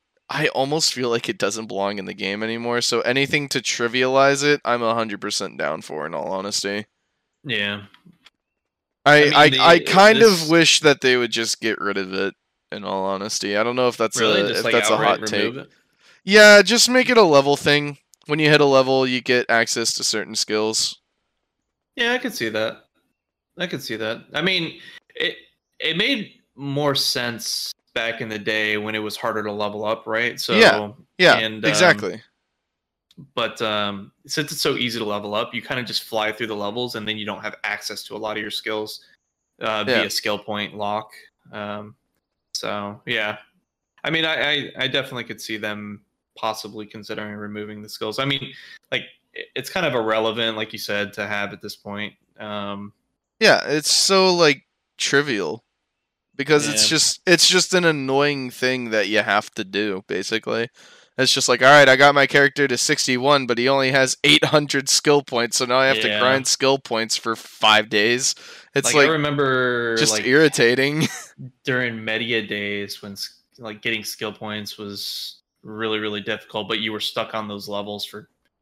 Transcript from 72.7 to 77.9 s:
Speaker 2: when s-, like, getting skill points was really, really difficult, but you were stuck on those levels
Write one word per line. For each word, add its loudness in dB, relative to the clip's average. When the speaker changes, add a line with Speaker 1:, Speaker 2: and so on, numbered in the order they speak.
Speaker 2:
when -14
s-, -14
like, -14
getting -4
skill -8
points -10
was -12
really, -6
really -6
difficult, -8
but -4
you -4
were -8
stuck -6
on -6
those -12
levels -8